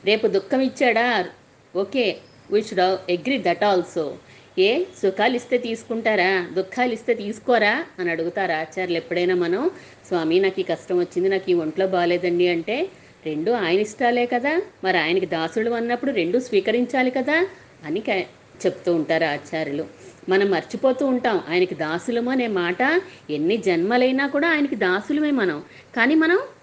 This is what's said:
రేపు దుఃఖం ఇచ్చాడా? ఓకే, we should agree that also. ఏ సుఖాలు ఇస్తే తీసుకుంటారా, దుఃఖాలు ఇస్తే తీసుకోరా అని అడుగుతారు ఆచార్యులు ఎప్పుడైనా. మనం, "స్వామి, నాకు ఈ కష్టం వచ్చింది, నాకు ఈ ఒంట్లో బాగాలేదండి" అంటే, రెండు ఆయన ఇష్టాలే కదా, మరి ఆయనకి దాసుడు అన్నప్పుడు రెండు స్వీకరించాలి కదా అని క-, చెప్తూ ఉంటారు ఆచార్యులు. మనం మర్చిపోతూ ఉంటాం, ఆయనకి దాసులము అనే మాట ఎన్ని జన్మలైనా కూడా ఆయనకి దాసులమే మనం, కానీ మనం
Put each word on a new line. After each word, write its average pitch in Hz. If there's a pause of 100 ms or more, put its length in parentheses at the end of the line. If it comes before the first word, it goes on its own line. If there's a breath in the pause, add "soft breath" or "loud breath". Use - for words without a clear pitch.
రేపు 214
దుఃఖం 196
ఇచ్చాడా? 240 (520)
ఓకే, 196 (340)
we 208
should 185 (120)
agree 180
that 196
also. 170 (480 loud breath)
ఏ 226
సుఖాలు 208
ఇస్తే 247
తీసుకుంటారా, 220
దుఃఖాలు 202
ఇస్తే 226
తీసుకోరా 214 (140)
అని 175
అడుగుతారు 170
ఆచార్యులు 170
ఎప్పుడైనా. 175
మనం, 180 (380 loud breath)
"స్వామి, 170
నాకు 196
ఈ -
కష్టం 175
వచ్చింది, 175
నాకు 190
ఈ 180
ఒంట్లో 170
బాగాలేదండి" 175
అంటే, 208 (380 loud breath)
రెండు 156
ఆయన 196
ఇష్టాలే 240
కదా, 262 (220)
మరి 185
ఆయనకి 175
దాసుడు 170
అన్నప్పుడు 233
రెండు 190
స్వీకరించాలి 247
కదా 285 (380 loud breath)
అని 160
క-, 196 (400)
చెప్తూ 180
ఉంటారు 160
ఆచార్యులు. 147 (240 loud breath)
మనం 196
మర్చిపోతూ 254
ఉంటాం, 247
ఆయనకి 180
దాసులము 170
అనే 254
మాట 214 (280 loud breath)
ఎన్ని 156
జన్మలైనా 240
కూడా 294
ఆయనకి 285
దాసులమే 214
మనం, 185 (340 loud breath)
కానీ 247
మనం 320 (240)